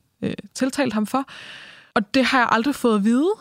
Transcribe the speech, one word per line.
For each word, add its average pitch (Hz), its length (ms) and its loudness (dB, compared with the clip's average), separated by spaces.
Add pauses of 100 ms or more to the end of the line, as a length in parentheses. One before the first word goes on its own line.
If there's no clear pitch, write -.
(220)
øh, - 120 -4 (200)
tiltalt 254 380 -2
ham 214 140 -2
for. 269 180 -2 (720)
Og 220 200 -2
det 262 100 4
har 262 140 2
jeg 233 120 2
aldrig 233 240 2
fået 226 220 2
at 196 80 0
vide. 254 260 2 (100)